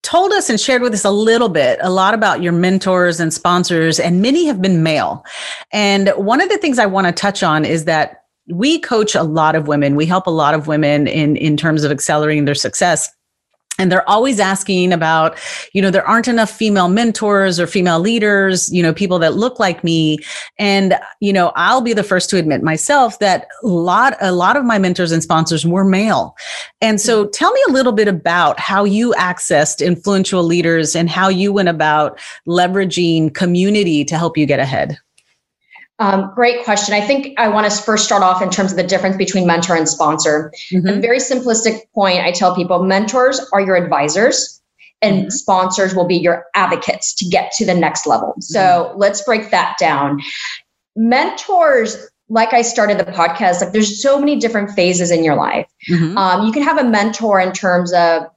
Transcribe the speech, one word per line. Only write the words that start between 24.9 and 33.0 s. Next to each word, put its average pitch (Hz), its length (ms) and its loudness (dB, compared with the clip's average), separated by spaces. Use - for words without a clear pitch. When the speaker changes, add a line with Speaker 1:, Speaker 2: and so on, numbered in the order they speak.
Speaker 1:
and 165 100 0
sponsors 160 440 0
were 185 180 2
male. 190 500 0
And 214 200 0
so 220 240 2
Speaker 2:
Mm-hmm. 208 80 -6
Speaker 1:
tell 381 200 0
me 539 160 2
a 285 40 2
little 254 200 2
bit 208 160 2
about 170 500 0
how 202 260 0
you 214 340 0
accessed 165 680 0
influential 185 580 0
leaders 165 540 0
and 170 140 0
how 185 180 0
you 190 240 0
went 190 160 0
about 151 500 0
leveraging 175 880 0